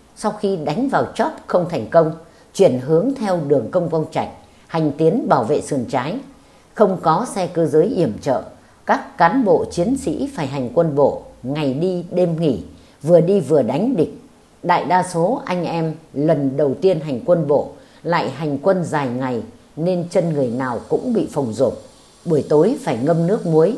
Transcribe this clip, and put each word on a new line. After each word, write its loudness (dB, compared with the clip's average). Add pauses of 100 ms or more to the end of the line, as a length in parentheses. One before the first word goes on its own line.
(160)
sau -4
khi -2
đánh -2
vào 0 (100)
chóp -2 (140)
không 0
thành -4
công, 4 (420)
chuyển 4
hướng 2
theo -2
đường 2
Công 0
Pông -2
Trạch, -2 (380)
hành 0
tiến 2
bảo 4
vệ 0
sườn -4
trái. -4 (560)
Không 2
có 2
xe -2
cơ 0
giới 4
yểm 0
trợ, -2 (440)
các -4
cán 2
bộ 4
chiến -2
sĩ -6
phải -4
hành -6
quân 2
bộ, 2 (200)
ngày -2
đi -2
đêm 0
nghỉ, 0 (400)
vừa 6
đi 2
vừa 2
đánh 0
địch. 0 (480)
Đại 2
đa 2 (100)
số 0
anh -4
em -4 (200)
lần 0
đầu 2
tiên 2
hành -6
quân 2
bộ, 2 (340)
lại -2
hành -4
quân 2
dài -2
ngày -4 (340)
nên -2
chân 0
người 0
nào -4
cũng -2
bị 0
phồng -2
rộp. 0 (500)
Buổi 0
tối 4
phải -2
ngâm 2
nước -2
muối, 4